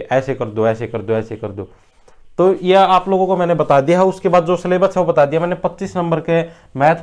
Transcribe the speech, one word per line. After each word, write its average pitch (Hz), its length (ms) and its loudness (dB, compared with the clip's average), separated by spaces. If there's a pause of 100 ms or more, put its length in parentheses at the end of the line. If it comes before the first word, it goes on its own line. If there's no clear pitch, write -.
(120)
"ऐसे 131 220 -2
कर 123 120 -6
दो, 110 220 -2
ऐसे 113 180 -4
कर 113 140 -8
दो, 104 140 -4
ऐसे 110 220 -6
कर 104 140 -10
दो।" 98 180 -12 (680)
तो 185 160 4
यह 185 260 2
आप 185 280 2
लोगों 190 180 2
को 185 100 0
मैंने 170 200 0
बता 147 240 2
दिया 165 180 2
है। 185 80 4
उसके 185 220 -2
बाद 175 160 4
जो 175 120 0
सिलेबस 180 400 0
है 185 60 0
वो 175 100 0
बता 151 140 4
दिया 156 140 -2
मैंने, 175 160 -2
पच्चीस 180 400 -8
नंबर 165 240 -2
के 165 220 0 (340)
मैथ, 151 260 2